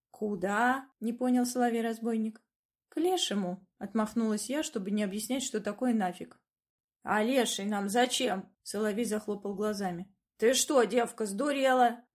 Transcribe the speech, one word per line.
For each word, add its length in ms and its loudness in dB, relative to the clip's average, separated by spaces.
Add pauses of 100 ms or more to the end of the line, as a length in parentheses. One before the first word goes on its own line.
«Куда?» — 800 0 (100)
не 140 -4
понял 320 2
соловей-разбойник. 960 -2 (480)
«К 80 -8
лешему», — 680 0 (120)
отмахнулась 720 -2
я, 140 -2
чтобы 260 -6
не 140 0
объяснять, 400 -4
что 180 -4
такое 320 -2
нафиг. 460 -4 (640)
«А 200 0
леший 420 0
нам 240 -2
зачем?» — 600 0 (140)
соловей 420 -2
захлопал 480 -4
глазами. 580 -4 (260)
«Ты 180 4
что, 280 4
девка, 440 0
сдурела? 760 2 (120)